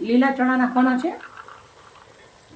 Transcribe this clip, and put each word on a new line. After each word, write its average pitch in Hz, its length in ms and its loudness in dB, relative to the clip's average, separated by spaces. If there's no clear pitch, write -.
લીલા 247 300 2
ચણા 254 260 0
નાખવાના 254 420 2
છે, 320 120 -4